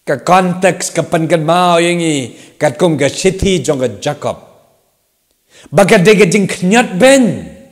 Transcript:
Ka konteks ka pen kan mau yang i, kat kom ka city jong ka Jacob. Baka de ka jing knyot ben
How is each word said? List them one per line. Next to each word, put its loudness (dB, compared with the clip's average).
Ka -6
konteks 0
ka -2
pen -4
kan 0
mau 0
yang 0
i, -4
kat -4
kom 2
ka -2
city -2
jong -4
ka -2
Jacob. -6
Baka 4
de 4
ka 6
jing 0
knyot -2
ben 2